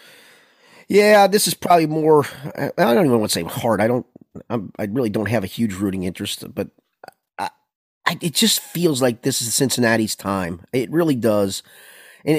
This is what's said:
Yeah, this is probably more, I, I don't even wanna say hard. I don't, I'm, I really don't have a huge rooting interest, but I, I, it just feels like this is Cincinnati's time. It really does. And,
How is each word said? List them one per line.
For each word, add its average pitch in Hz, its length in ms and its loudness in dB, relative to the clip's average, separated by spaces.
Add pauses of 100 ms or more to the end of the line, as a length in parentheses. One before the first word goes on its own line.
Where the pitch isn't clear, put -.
(880)
Yeah, 208 400 6
this 202 180 2
is 170 80 -2
probably 175 320 2
more, 156 400 4 (300)
I, 143 200 -4
I 220 180 2
don't 202 120 4
even 120 120 4
wanna 107 100 0
say 87 160 -2
hard. 98 360 -2
I 107 60 2
don't, 120 200 0 (420)
I'm, 113 300 -6
I 107 60 -6
really 113 240 -4
don't 101 220 -4
have 110 140 -2
a 95 40 -8
huge 110 260 -4
rooting 95 300 -4
interest, 92 400 -8 (100)
but 98 140 -6 (720)
I, 95 100 -8 (580)
I, 175 140 -2
it 170 140 -4
just - 260 2
feels 160 400 -2
like 123 220 0
this 131 180 -2
is 117 140 -6
Cincinnati's 113 600 2
time. 92 580 -6
It 123 180 -2
really 156 240 2
does. 104 480 0 (640)
And, 147 140 0